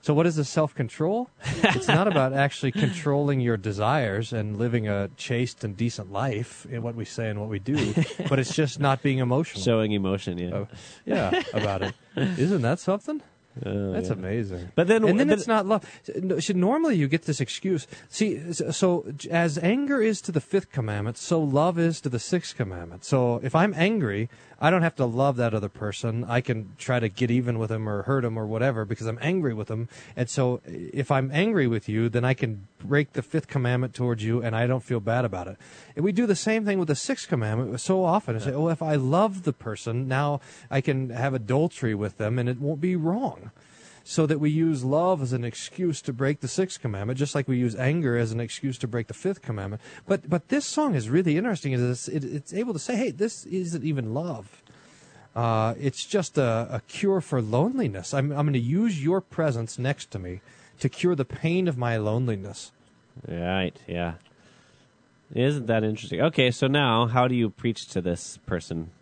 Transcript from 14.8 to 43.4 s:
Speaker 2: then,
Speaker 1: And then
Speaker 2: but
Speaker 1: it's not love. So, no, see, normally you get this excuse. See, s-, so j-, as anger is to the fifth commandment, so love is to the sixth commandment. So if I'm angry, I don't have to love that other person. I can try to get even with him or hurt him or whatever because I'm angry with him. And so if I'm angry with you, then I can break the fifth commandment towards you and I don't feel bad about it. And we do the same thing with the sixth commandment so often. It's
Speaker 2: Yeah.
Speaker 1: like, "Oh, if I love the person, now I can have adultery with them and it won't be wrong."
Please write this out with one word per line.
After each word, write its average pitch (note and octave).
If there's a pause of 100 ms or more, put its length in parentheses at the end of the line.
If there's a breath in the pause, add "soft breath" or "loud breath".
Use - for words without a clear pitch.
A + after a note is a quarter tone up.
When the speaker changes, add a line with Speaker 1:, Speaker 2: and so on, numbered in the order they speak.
Speaker 2:
then, A3
Speaker 1:
And A#3
then C#4+
Speaker 2:
but A3+
Speaker 1:
it's G3+
not G#3+
love. G#3 (180 loud breath)
So, -
no, F3+
see, G3
normally A#3+
you C#3+
get D#3
this D3+
excuse. E3 (240 loud breath)
See, G#3
s-, D#3
so F3 (100)
j-, -
as E3
anger C4
is G#3+
to -
the E3
fifth -
commandment, G#2+
so E3+
love D#3
is E3
to C#3+
the B2
sixth -
commandment. F2+
So B2
if B2+
I'm F3
angry, D3 (320 loud breath)
I D#3
don't F3+
have E3
to C3+
love B2+
that A#2
other G#2
person. A2+
I A#2+
can A2
try B2+
to A2+
get A2+
even A#2+
with A2
him A2
or G2+
hurt C3+
him A2+
or G#2+
whatever A2+
because A2+
I'm A2+
angry D#3
with G#2+
him. A2+ (280 loud breath)
And A#2+
so B2
if F2
I'm C3+
angry E3+
with A2+
you, A2+
then A#2
I B2+
can G#2+ (180)
break C#3+
the C3+
fifth D#3
commandment B2
towards A#2+
you A2+
and A2+
I A#2
don't B2+
feel A#2+
bad A#2
about F#2
it. F2+ (380 loud breath)
And D3
we G#3
do A#3
the G3+
same A3
thing G3
with E3+
the D3+
sixth -
commandment A#2
so F#3+
often. E3+
It's A2
Speaker 2:
Yeah. C#3
Speaker 1:
like, C#3
"Oh, E3
if D#3+
I D#3
love F3
the D3
person, A#2
now C#3 (320 loud breath)
I C#3
can C3
have B2+
adultery B2+
with G2+
them A2
and A#2+
it B2
won't C#3+
be F3+
wrong." F3+ (640 loud breath)